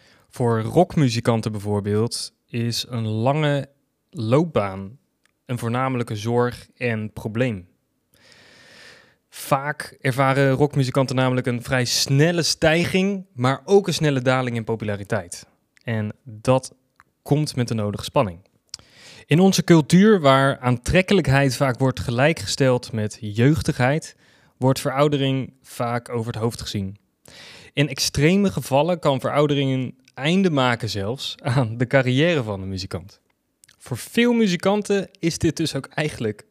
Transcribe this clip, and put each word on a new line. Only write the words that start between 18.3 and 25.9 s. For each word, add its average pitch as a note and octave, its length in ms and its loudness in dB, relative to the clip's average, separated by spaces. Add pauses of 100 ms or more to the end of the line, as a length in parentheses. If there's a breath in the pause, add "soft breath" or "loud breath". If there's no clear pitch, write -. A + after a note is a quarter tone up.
In D#3 140 4
onze F#3+ 240 4
cultuur, F3 560 6
waar C3+ 400 4
aantrekkelijkheid C#3 960 2
vaak C3+ 240 0
wordt C3 200 0
gelijkgesteld C3 920 0
met G#2+ 300 -6
jeugdigheid, C3 960 0 (420 soft breath)
wordt C3 220 0
veroudering C3+ 800 0
vaak A#2+ 480 -6